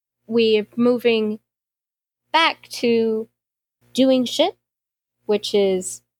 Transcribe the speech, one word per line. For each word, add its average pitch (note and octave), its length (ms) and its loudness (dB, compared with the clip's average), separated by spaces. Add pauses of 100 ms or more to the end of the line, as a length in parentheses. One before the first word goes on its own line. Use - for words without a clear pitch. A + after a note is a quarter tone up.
(260)
we're A3 400 0 (120)
moving A#3 600 0 (960)
back - 380 0
to A3+ 580 -2 (640)
doing C4 300 2
shit, D#4+ 320 -2 (720)
which G#3 280 -4
is, F#3+ 480 -2 (180)